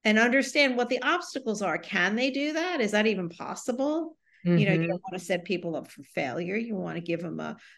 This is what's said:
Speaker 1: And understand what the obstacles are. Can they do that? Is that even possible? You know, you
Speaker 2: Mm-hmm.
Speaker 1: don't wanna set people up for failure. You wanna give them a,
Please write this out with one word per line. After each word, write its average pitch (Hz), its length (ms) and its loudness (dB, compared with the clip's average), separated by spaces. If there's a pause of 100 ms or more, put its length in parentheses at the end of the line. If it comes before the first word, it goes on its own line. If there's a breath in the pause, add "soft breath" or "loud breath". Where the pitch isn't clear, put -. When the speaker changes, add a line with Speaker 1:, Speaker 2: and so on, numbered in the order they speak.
Speaker 1:
And 214 160 6
understand 262 580 4
what 240 120 0
the 254 120 0
obstacles 254 600 -2
are. 160 160 0
Can 190 360 0
they 262 140 2
do 285 240 -2
that? 330 280 -2
Is 208 100 0
that 214 160 4
even 185 220 0
possible? 285 880 -4 (280 soft breath)
You 175 80 2
know, 170 80 6
you 202 80 4
Speaker 2:
Mm-hmm. 165 220 4
Speaker 1:
don't 175 200 -4
wanna 180 100 -8
set 175 260 -2
people 170 300 -4
up - 140 -10
for 143 140 -20
failure. 165 540 -4
You 226 180 -4
wanna 170 260 -6
give 170 200 -4
them 160 180 -8
a, 156 180 -8 (200 loud breath)